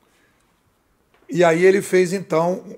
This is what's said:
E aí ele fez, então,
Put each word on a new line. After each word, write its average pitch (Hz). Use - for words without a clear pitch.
E 175
aí 170
ele 190
fez, 185
então, 180